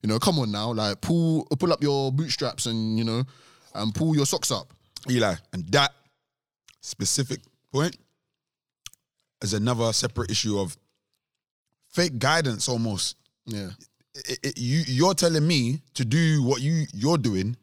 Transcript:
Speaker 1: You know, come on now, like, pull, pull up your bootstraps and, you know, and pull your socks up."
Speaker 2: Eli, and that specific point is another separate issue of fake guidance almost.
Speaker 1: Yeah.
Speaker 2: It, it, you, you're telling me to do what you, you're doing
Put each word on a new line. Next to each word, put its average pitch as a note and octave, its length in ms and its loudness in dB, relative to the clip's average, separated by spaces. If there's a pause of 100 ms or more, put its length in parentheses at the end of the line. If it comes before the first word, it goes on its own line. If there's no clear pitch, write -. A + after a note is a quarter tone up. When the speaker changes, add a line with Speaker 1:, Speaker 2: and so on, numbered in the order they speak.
Speaker 1:
You A2 60 -2
know, A2 100 2
come E3 200 2
on A#2 120 0
now, G#2 220 -4
like, G#2+ 300 -2
pull, E3 420 2 (140)
pull F3 140 2
up C#3+ 100 0
your C#3 300 2
bootstraps C#3+ 520 -2
and, A2 340 -2
you A2+ 60 0
know, A2+ 200 0 (500)
and G#2+ 200 -4
pull D#3+ 220 2
your C#3+ 80 4
socks - 260 -2
up." G2 220 -4 (380)
Speaker 2:
Eli, B2 240 4 (180)
and F2+ 200 -6
that C3+ 200 4 (880)
specific - 600 -4 (320)
point D3+ 240 0 (1500)
is G2+ 100 -4
another A2+ 400 0
separate A2 380 -4
issue G#2 280 -2
of F#2 160 -4 (1160)
fake E3+ 280 -2
guidance C3+ 500 2
almost. A2+ 480 -2 (300)
Speaker 1:
Yeah. G2+ 220 -8 (460)
Speaker 2:
It, C3+ 280 -10
it, C#3 160 -6
you, B2+ 280 0
you're D3 280 4
telling D#3+ 320 2
me C#3 360 2 (120)
to C3 100 -2
do D3+ 380 4
what B2 200 2
you, D#3 220 0 (100)
you're C#3+ 240 2
doing G#2+ 440 0